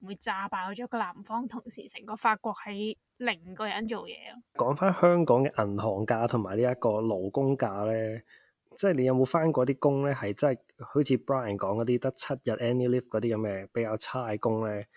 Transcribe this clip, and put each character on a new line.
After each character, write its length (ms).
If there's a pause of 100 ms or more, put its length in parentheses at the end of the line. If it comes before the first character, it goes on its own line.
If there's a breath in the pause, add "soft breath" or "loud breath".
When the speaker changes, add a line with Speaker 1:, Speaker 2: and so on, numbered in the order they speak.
Speaker 1:
唔 60
會 80
炸 340
爆 220
咗 160
個 100
南 160 (100)
方， 240
同 220
時 180
成 180
個 100
法 220
國 160
係 440 (200)
零 380
個 120
人 200
做 180
嘢 80
啊。 220 (200)
Speaker 2:
講 200
返 180
香 300
港 200
嘅 220
銀 140
行 260
假 220
同 140
埋 160
呢 60
一 120
個 140
勞 400
工 260
假 300
咧， 380 (520 soft breath)
即 120
係 60
你 120
有 80
冇 100
返 280
過 140
啲 120
工 280
咧？ 100
係 180
真 180
係 60 (220)
好 160
似 240
Brian 360
講 280
嗰 20
啲 140
得 120
七 220
日 200
annual 360
leave 200
嗰 100
啲 180
咁 40
嘅 300
比 120
較 140
差 320
嘅 100
工 280
咧， 300